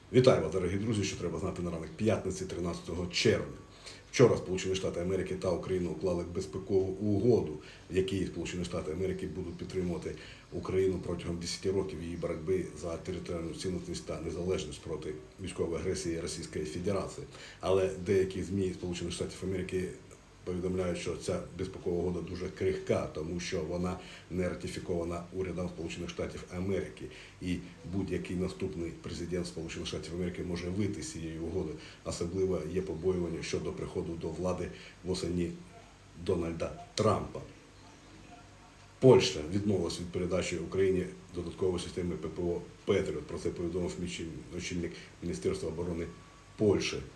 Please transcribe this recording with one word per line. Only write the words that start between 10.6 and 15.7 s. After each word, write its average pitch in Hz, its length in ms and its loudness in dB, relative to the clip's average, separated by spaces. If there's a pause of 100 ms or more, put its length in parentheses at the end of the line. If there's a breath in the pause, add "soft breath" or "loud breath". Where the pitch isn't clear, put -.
протягом 87 320 -2
десяти 87 340 -2
років 85 320 0
її 85 120 -4
боротьби 85 500 0 (160)
за 82 160 -2
територіальну 85 560 -4
цілісність 85 520 -4
та 80 160 -4
незалежність 82 600 -2
проти 78 320 -6 (280)
військової 85 400 -2